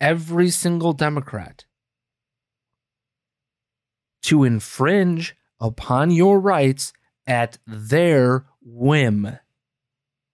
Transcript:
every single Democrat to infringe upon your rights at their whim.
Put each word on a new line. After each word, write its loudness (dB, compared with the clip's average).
every 0
single -2
Democrat -6
to 2
infringe -2
upon -2
your 4
rights 0
at -4
their 2
whim. 0